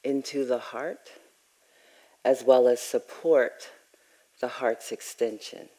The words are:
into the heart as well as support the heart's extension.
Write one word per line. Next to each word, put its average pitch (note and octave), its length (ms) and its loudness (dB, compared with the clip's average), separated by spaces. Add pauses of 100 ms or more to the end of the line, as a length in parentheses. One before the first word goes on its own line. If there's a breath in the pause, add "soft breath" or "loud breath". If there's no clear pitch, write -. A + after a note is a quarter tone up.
into C#3 420 -2
the B2 140 0
heart - 500 -12 (1120 soft breath)
as C3 200 2
well B2+ 240 8
as B2 140 4
support - 880 0 (720 soft breath)
the B2 80 -4
heart's A#2 420 -4
extension. - 880 -8